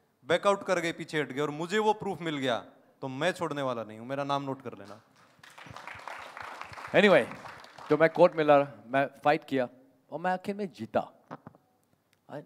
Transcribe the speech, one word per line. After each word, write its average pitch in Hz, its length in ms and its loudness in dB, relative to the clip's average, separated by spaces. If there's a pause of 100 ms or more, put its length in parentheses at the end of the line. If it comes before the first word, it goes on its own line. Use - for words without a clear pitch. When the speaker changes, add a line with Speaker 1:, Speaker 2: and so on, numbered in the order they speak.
(260)
Speaker 1:
बैकआउट 196 380 2
कर 180 160 0
गए, 165 120 -2
पीछे 160 300 -4
हट 131 100 -4
गए 131 100 -4
और 147 80 0
मुझे 170 300 -2
वो 214 140 4
प्रूफ 202 280 -8
मिल 156 160 -4
गया, 127 200 0 (440)
तो 139 60 -6
मैं 143 240 -2
छोड़ने 151 300 -4
वाला 120 220 -4
नहीं 110 160 -14
हूँ, 117 80 -14
मेरा 139 160 -4
नाम 139 200 -2
नोट 135 180 -8
कर 113 120 -12
लेना। 101 280 -16 (1900)
Speaker 2:
Anyway, 170 300 8 (640)
तो 151 80 4
मैं 160 120 6
कोर्ट 165 260 6
में 156 80 0
लड़ा, 143 440 4
मैं 135 220 0 (140)
फाइट 156 220 2
किया 127 240 -2 (420)
और 147 80 -10
मैं 180 120 -2
आखिर 185 240 -6
में 202 160 -8
जीता। - 400 -6 (1200)
I, 147 120 -12